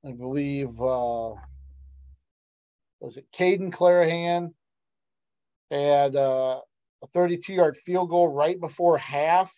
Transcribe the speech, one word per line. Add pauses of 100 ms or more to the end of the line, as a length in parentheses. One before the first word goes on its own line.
I
believe, (100)
uh, (1600)
was
it (120)
Caden
Clarahan (1160)
had,
uh, (420)
a
thirty-two
yard
field
goal
right
before
half